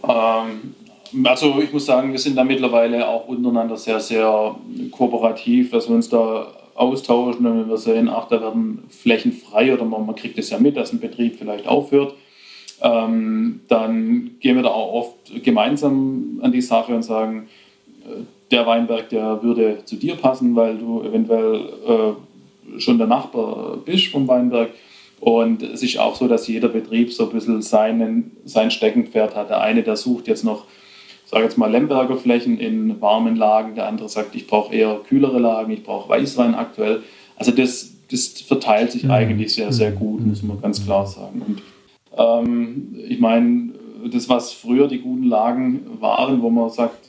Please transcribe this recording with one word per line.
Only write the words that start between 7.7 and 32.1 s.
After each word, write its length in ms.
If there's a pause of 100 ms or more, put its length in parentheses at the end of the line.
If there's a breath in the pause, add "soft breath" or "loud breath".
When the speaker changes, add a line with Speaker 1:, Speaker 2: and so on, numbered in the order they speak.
Speaker 1:
sehen, 320
ach, 180
da 140
werden 380 (100)
Flächen 420
frei 420
oder 120
man, 200
man 100
kriegt 220
es 120
ja 100
mit, 160
dass 160
ein 80
Betrieb 380
vielleicht 300
aufhört, 480 (680 loud breath)
ähm, 880
dann 600 (100)
gehen 160
wir 60
da 80
auch 220
oft 500
gemeinsam 1000
an 100
die 100
Sache 320
und 100
sagen, 440 (560 soft breath)
äh, 200 (280)
der 160
Weinberg, 400
der 340
würde 440
zu 100
dir 200
passen, 380
weil 240
du 240
eventuell, 600 (260)
äh, 920
schon 180
der 100
Nachbar 680
bist 300
vom 200
Weinberg. 440 (480 loud breath)
Und 440
es 180
ist 160
auch 200
so, 100
dass 220
jeder 180
Betrieb 460
so 140
ein 40
bisschen 300
seinen, 680 (120)
sein 260
Steckenpferd 680
hat. 140
Der 120
eine, 200
der 140
sucht 320
jetzt 160
noch, 220 (600 loud breath)
sag 160
jetzt 160
mal, 140
Lemberger 460